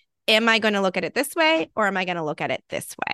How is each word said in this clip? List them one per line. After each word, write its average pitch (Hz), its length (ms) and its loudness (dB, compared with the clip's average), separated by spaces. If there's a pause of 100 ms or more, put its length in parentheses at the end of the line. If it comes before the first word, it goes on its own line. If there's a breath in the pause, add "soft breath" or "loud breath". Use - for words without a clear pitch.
(280 loud breath)
"Am 226 200 4
I 226 100 6
gonna 208 240 0
look 190 140 0
at 175 80 -2
it 165 100 -4
this - 220 -2
way 320 400 2
or 214 100 2
am 196 120 0
I 180 80 -2
gonna 175 180 -4
look 151 160 -4
at 147 100 -2
it - 200 -6
this - 260 -8 (180)